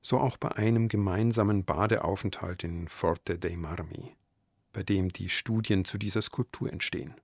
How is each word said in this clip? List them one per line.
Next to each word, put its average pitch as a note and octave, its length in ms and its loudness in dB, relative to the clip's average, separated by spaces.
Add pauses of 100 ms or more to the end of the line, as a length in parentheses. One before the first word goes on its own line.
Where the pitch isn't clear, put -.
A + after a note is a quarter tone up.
So - 160 2
auch C3+ 200 2
bei - 160 -4
einem A2+ 340 4
gemeinsamen G#2 760 2
Badeaufenthalt F#2 960 0
in E2+ 240 -4
Forte E2+ 500 0
dei F2 200 -4
Marmi, D#2+ 580 -8 (560)
bei G2+ 100 -6
dem F#2+ 300 2
die F#2+ 160 -6
Studien A2 560 2
zu - 140 -4
dieser G#2 240 -2
Skulptur - 500 -4
entstehen. D2+ 520 -6